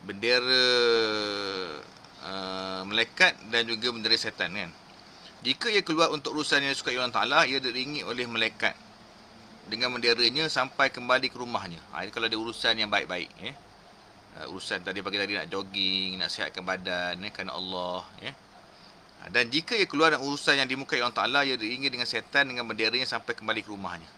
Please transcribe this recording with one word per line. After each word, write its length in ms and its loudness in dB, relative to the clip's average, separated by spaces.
Bendera, 600 4
ah, 640 -6
malaikat 640 2
dan 160 2
juga 240 -2
bendera 240 0
setan, 400 -2
kan. 160 -6
Jika 240 -2
ia 160 4
keluar 320 2
untuk 240 -4
urusan 240 2
yang 80 0
disukai 240 -2
Allah 160 0
Ta'ala, 320 4
ia 160 2
diringi 480 -4
oleh 240 -4
malaikat 480 0
dengan 320 -2
benderanya 560 2
sampai 400 2
kembali 400 2
ke 80 -14
rumahnya. 400 -6
Ha, 80 -6
ini 80 -8
kalau 160 -2
ada 80 0
urusan 480 0
yang 80 -2
baik-baik, 480 0
ya. 160 -12
Ha, 160 -12
urusan 320 -4
tadi 240 -4
pagi 160 -2
tadi 160 -2
nak 80 -4
jogging, 720 -2
nak 160 -4
sihatkan 320 -6
badan, 560 -2
ya, 80 -10
kerana 240 -8
Allah, 480 -6
ya. 160 -12
Ha, 80 -14
dan 240 4
jika 240 0
ia 80 4
keluar 240 4
dalam 160 0
urusan 320 2
yang 80 2
dimukai 320 -2
Allah 160 0
Ta'ala, 320 2
ia 80 0
diringi 400 -4
dengan 160 -4
setan 400 2
dengan 160 -4
benderanya 400 0
sampai 320 -4
kembali 240 -2
ke 80 -14
rumahnya. 480 -8